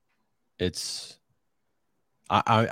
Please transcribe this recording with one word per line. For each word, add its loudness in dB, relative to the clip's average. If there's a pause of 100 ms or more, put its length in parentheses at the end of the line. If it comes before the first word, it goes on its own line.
(580)
it's, -8 (1120)
I, 2
I, 4